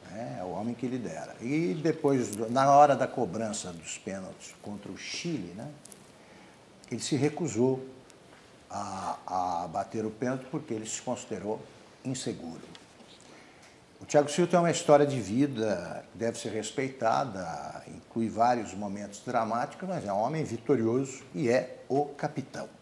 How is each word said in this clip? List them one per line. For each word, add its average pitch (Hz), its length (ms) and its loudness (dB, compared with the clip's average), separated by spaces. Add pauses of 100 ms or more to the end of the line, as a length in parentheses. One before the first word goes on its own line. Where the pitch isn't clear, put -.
(120)
né? 120 300 -8
É - 20 -6
o 92 60 -6
homem 107 260 -4
que 131 120 -6
lidera. 107 520 -6
E 160 420 0
depois, 139 540 2
do, 110 160 -2
na 135 180 6
hora 143 280 10
da 127 100 2
cobrança 104 640 -2
dos 82 260 -12
pênaltis 95 640 -10
contra 101 300 -10
o 90 60 -10
Chile, 107 580 -6
né, 127 140 -10 (1200)
ele 117 80 -4
se - 160 -2
recusou 131 720 2 (840)
a, 92 920 -4
a 90 60 -6
bater 101 360 -4
o 107 60 -4
pênalti 127 400 -4
porque 143 220 -6
ele 110 120 -6
se - 160 -6
considerou 110 600 -6 (420)
inseguro. 117 560 -6 (1400)
O - 40 -16
Thiago 147 240 4
Silva 175 220 2
tem 180 80 6
uma 170 120 4
história 147 360 8
de 131 140 0
vida 107 880 0
que 92 60 -18
deve 113 200 -2
ser 113 120 -8
respeitada, 113 1400 -2
inclui 113 400 -4
vários 107 460 2
momentos 101 520 -8
dramáticos, 120 640 -2
mas 160 180 -6
é 101 60 -2
um 98 80 0
homem 143 240 0
vitorioso 117 800 0 (100)
e 160 140 0
é - 400 2
o 143 160 2
capitão. 139 640 -6 (140)